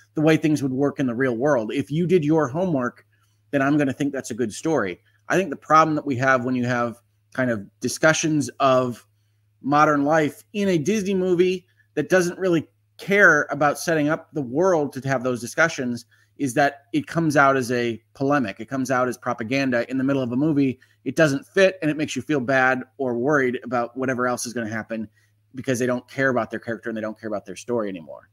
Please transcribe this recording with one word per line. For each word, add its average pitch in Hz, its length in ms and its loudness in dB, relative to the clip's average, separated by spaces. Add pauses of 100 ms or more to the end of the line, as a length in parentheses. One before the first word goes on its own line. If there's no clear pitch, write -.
(140)
the 160 60 -4
way 160 160 4
things 151 260 0
would 135 100 -4
work 139 280 -2
in 135 60 -2
the 117 80 -4
real 123 220 -2
world. 117 360 0
If 139 180 -4
you 165 160 -2
did 165 180 2
your 151 240 2
homework, 143 580 -4 (440)
then 139 120 0
I'm 147 160 2
gonna 135 160 0
think 143 180 -4
that's 127 180 -8
a 117 40 -6
good 110 180 -4
story. 113 480 -2 (280)
I 120 80 0
think - 120 0
the 135 80 -8
problem 156 400 4
that 139 100 -4
we 139 100 -2
have 131 280 2
when 127 100 -2
you 123 120 -2
have 120 340 -2 (320)
kind 127 180 -2
of 104 140 -4 (160)
discussions 156 680 0 (120)
of 127 460 2 (560)
modern 147 420 4
life 151 480 0
in 202 160 -2
a 175 100 2
Disney 196 360 0
movie 180 520 2 (280)
that 147 160 -2
doesn't 180 280 2
really 170 300 0 (300)
care 180 520 4
about 143 280 0
setting 151 320 0
up 160 240 -4
the 156 80 -4
world 147 500 0
to 135 160 -6
have 131 140 0
those 123 180 -2
discussions 123 640 -2 (320)
is 131 180 -4
that 143 380 0
it 147 140 -2
comes 160 300 0
out 139 200 6
as 123 140 -2
a 120 320 -2 (120)
polemic. 135 460 -2
It 110 80 -12
comes 131 220 -4
out 127 180 0
as 117 100 -6
propaganda 123 720 -2
in 131 80 -4
the 127 60 -2
middle 139 180 0
of 120 100 -4
a 123 40 -2
movie. 139 440 0 (240)
It 135 100 -6
doesn't 139 320 2
fit, 190 360 2
and 151 80 0
it 147 80 -4
makes 151 180 -4
you 123 60 -6
feel 147 180 -2
bad 127 420 2 (140)
or 123 220 -2
worried 127 440 0
about 120 340 -4
whatever 127 300 -2
else 120 200 -4
is 110 80 -10
gonna 117 140 -6
happen 110 400 -8 (460)
because 127 240 -4
they 123 80 0
don't 123 220 -4
care 135 220 0
about 117 200 -2
their 110 80 -8
character 117 300 -10
and 113 80 -6
they 107 60 -8
don't 107 180 -8
care 113 80 -10
about 101 160 -6
their 92 120 -14
story 117 320 -4
anymore. 73 440 -14